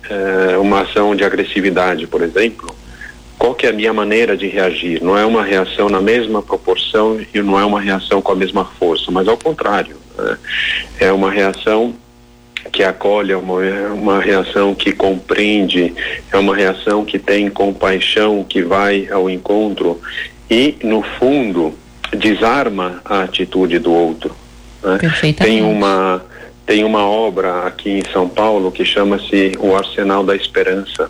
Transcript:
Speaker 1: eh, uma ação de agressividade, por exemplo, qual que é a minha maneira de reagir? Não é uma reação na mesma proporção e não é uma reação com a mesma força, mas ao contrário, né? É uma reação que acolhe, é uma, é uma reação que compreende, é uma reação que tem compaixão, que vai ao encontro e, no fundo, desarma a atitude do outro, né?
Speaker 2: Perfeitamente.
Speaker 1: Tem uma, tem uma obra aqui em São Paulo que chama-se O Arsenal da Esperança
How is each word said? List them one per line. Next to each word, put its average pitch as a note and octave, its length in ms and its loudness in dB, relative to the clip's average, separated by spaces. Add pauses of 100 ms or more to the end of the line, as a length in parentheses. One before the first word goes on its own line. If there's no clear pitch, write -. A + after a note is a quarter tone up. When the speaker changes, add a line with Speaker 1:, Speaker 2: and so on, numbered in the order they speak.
(100)
Speaker 1:
eh, F#2+ 480 2
uma G2+ 240 4
ação G#2 340 0
de F#2+ 80 0
agressividade, F#2 800 0
por E2 140 -2
exemplo, F2+ 560 -2 (640)
qual B2 160 2
que B2+ 120 -2
é A#2 40 4
a - 20 -2
minha G#2+ 220 0
maneira G#2+ 420 2
de F#2+ 100 -4
reagir? F2 560 -2
Não F#2 140 2
é G#2 80 4
uma A2+ 180 2
reação G2 460 0
na F#2+ 140 2
mesma A2 400 2
proporção A2 760 0 (140)
e G#2 80 0
não G2 180 2
é G2+ 60 2
uma G2+ 160 0
reação G2 400 0
com G2+ 120 0
a F#2 40 2
mesma F#2+ 300 -2
força, E2+ 440 -2
mas F#2 160 2
ao A#2 120 2
contrário, - 580 -2 (220)
né? G#1+ 180 -4 (640)
É F#2+ 120 4
uma G2 200 2
reação G#2+ 640 0 (760)
que - 120 -2
acolhe, G2 500 0
é F#2+ 60 0
uma, F#2 260 -2
é G2 240 -2
uma G2+ 320 0
reação G2 540 2
que G2 180 -2
compreende, F#2+ 1000 0 (360)
é G2 60 0
uma G2 180 4
reação G2+ 520 0
que G2 120 -6
tem G2+ 300 0
compaixão, G2 960 0
que - 160 -2
vai G2 500 2
ao F#2 200 0
encontro F#2 680 0 (520)
e, C3 320 2
no A2 180 2
fundo, G#2+ 720 0 (420)
desarma G#2 880 0
a G2 180 -2
atitude F#2 560 0
do E2+ 140 0
outro, E2 420 0 (480)
né? F#2+ 160 0
Speaker 2:
Perfeitamente. D#3 580 2
Speaker 1:
Tem - 80 2
uma, F#2+ 640 0 (400)
tem G#2+ 180 2
uma G#2+ 220 2
obra F#2+ 640 0
aqui G2 320 -4
em F#2 120 -8
São F#2 160 0
Paulo G2+ 440 2
que - 120 -4
chama-se G2 760 2
O F#2+ 160 2
Arsenal G2 480 0
da G2 100 2
Esperança F#2+ 760 -2